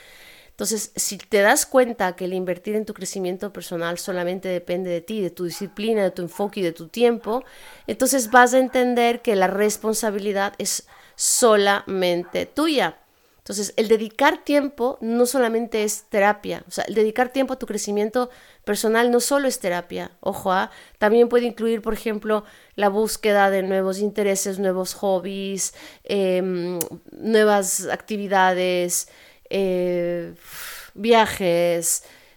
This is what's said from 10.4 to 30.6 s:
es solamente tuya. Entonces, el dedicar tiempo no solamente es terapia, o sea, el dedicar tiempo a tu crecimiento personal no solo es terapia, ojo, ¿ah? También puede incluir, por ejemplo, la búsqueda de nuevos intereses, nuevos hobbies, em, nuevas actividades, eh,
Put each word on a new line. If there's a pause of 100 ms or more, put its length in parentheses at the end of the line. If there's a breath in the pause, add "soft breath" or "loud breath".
es (300 loud breath)
solamente
tuya. (400 soft breath)
Entonces,
el
dedicar
tiempo
no
solamente
es
terapia,
o
sea,
el
dedicar
tiempo
a
tu
crecimiento (340 loud breath)
personal
no
solo
es
terapia,
ojo,
¿ah? (280 loud breath)
También
puede
incluir,
por
ejemplo, (320 loud breath)
la
búsqueda
de
nuevos
intereses,
nuevos
hobbies, (300 loud breath)
em, (320)
nuevas
actividades, (420 loud breath)
eh, (600 loud breath)